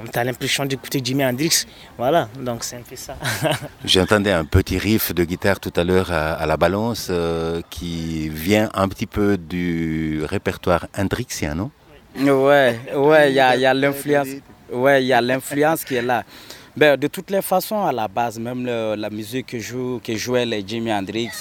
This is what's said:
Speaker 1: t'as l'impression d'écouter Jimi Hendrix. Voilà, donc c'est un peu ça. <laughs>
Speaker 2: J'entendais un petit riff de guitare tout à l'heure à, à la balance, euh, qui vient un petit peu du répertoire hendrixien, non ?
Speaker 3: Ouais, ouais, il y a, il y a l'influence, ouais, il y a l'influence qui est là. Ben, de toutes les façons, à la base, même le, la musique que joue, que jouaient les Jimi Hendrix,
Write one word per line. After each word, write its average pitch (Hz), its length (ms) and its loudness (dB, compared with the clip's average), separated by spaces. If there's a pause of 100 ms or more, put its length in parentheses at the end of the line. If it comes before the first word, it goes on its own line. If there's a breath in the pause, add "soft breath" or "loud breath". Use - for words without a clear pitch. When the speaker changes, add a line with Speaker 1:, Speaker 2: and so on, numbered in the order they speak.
(140)
Speaker 1:
t'as 120 100 0
l'impression 127 420 -2
d'écouter 135 380 -4
Jimi 135 220 0
Hendrix. 131 400 0 (320 loud breath)
Voilà, 131 320 2 (100)
donc 123 240 -6
c'est 123 140 -10
un 120 120 -16
peu 131 60 -20
ça. - 220 -14 (320)
<laughs> - 360 -6
Speaker 2:
J'entendais 101 460 4
un 80 140 2
petit 92 320 2
riff 101 360 0
de 87 120 2
guitare 92 340 0
tout - 160 -8
à 87 80 2
l'heure 92 260 2
à, 80 220 0
à 80 140 -4
la 78 100 2
balance, 101 540 0
euh, 82 600 -2
qui 80 600 -6
vient 98 440 2
un 95 140 0
petit 95 180 -6
peu 101 320 0
du 80 880 -2
répertoire - 640 -2 (100)
hendrixien, 95 560 -4
non ? 101 160 -4 (480)
Speaker 3:
Ouais, 135 640 4 (160)
ouais, 147 340 6
il 131 60 2
y 135 60 4
a, 127 160 4
il 131 40 0
y 131 40 2
a 131 80 6
l'influence, 139 560 0 (420)
ouais, 135 320 4
il 127 40 -2
y 131 60 4
a 120 80 6
l'influence 143 600 0
qui 135 120 -6
est 120 60 0
là. 120 220 0 (540 loud breath)
Ben, 139 180 6
de 135 120 -2
toutes - 220 -8
les 196 120 0
façons, 190 420 -2
à 156 80 0
la 110 160 -2
base, 117 320 -4
même 123 260 -6
le, 113 300 -2
la 107 140 -6
musique 110 380 -8
que 120 120 -8
joue, 123 420 -6
que 113 140 -6
jouaient 123 300 0
les 107 200 -4
Jimi 113 280 -4
Hendrix, 104 480 -4